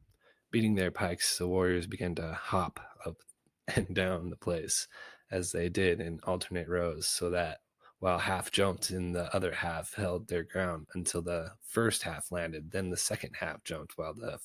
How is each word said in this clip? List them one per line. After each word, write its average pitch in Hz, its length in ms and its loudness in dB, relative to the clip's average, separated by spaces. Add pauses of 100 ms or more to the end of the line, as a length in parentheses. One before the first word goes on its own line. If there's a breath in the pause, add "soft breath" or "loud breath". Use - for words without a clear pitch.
(500 soft breath)
Beating 110 240 4
their 92 160 4
pikes, - 480 0
the 90 100 0
warriors 90 380 4
began 90 300 -2
to 82 160 -4
hop - 480 0 (260)
up 85 100 -6 (280)
<laughs> - 320 -6
and 95 180 2
down 92 360 0
the - 60 -6
place, - 520 -2 (420 loud breath)
as 90 220 -2
they 87 160 2
did 90 320 4
in 82 240 -4
alternate 90 440 -2
rows, 85 380 0
so - 240 0
that 85 300 0 (400 loud breath)
while 90 180 4
half 90 320 0
jumped 98 400 2
and 90 240 -2
the 87 200 0
other 92 180 2
half 82 420 -4
held 90 340 -2
their 87 160 0
ground 85 500 -2
until 87 280 -2
the 85 280 -2 (120)
first - 400 2
half 78 280 -6
landed, 82 400 -4
then 95 200 -2
the 90 60 -2
second - 440 -2
half 78 240 -4
jumped 80 320 -8
while 80 180 -4
the - 300 -8